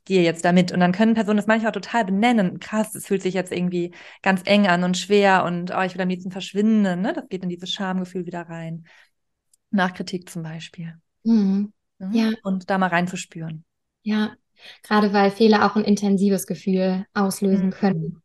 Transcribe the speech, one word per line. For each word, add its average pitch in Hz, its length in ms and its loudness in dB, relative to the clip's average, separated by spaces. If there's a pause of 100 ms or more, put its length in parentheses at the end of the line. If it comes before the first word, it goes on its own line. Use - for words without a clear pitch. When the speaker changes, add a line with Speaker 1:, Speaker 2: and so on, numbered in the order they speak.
Speaker 1:
dir 185 200 2
jetzt 165 200 0
damit? 180 300 4
Und 180 80 2
dann 180 100 4
können 220 220 2
Personen 214 240 0
das 208 100 -2
manchmal 220 240 2
auch - 40 -6
total 208 280 -2
benennen. 196 560 2
Krass, - 360 -4
es - 120 -12
fühlt 196 140 0
sich 185 120 -4
jetzt 180 200 -4
irgendwie 175 400 -2 (280)
ganz 190 220 0
eng 202 240 4
an 175 160 4
und 180 140 0
schwer 196 480 4
und, 175 280 -4
oh, 185 100 0
ich 185 100 -4
will 180 80 -6
am 185 80 0
liebsten 185 220 -6
verschwinden, 196 720 0
ne? 247 120 -2
Das 330 160 -10
geht 185 140 -8
in 185 60 -4
dieses 180 220 -10
Schamgefühl 185 540 -6
wieder 175 160 -10
rein. 165 420 -12 (840)
Nach 180 240 0
Kritik 185 360 -10
zum 165 140 -10
Beispiel. 165 520 -14 (280)
Speaker 2:
Mhm. 208 480 2 (260)
Speaker 1:
Ne? 190 140 -10
Speaker 2:
Ja. 220 180 2 (140)
Speaker 1:
Und 190 260 -4
da 196 80 0
mal 190 100 2
reinzuspüren. 170 760 -4 (400)
Speaker 2:
Ja, 214 300 -2 (500)
gerade 214 300 2
weil 196 180 4
Fehler 214 340 4
auch 202 120 0
ein 208 80 0
intensives 196 600 2
Gefühl 185 680 -2
auslösen 190 540 0
Speaker 1:
Mhm. 190 40 0
Speaker 2:
können. 165 540 -2